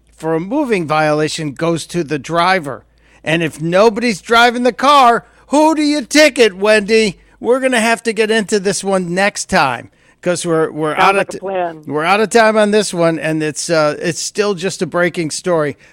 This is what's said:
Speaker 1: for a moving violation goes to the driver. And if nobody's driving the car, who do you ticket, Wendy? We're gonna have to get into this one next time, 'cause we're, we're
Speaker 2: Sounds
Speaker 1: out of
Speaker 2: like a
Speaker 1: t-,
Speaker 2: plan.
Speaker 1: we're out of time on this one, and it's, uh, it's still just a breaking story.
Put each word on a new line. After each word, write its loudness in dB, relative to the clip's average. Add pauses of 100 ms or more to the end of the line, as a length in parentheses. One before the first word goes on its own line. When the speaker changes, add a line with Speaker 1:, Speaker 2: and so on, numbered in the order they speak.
(160)
Speaker 1:
for -4
a -2
moving -2
violation -2
goes -4
to -4
the -6
driver. -2 (380)
And 0
if -6
nobody's 2
driving 2
the 0
car, 4 (220)
who 4
do 0
you 0
ticket, 4
Wendy? 2 (200)
We're 0
gonna 0
have 0
to -2
get -2
into 0
this -2
one -2
next -2
time, -2 (300)
'cause -2
we're, 0
we're -4
Speaker 2:
Sounds 2
Speaker 1:
out 4
of 0
Speaker 2:
like -2
a -14
Speaker 1:
t-, -10
Speaker 2:
plan. -6
Speaker 1:
we're -4
out 2
of 0
time 4
on 2
this 0
one, 0
and -4
it's, -6
uh, 0
it's -4
still -4
just -8
a -2
breaking -2
story. -4 (160)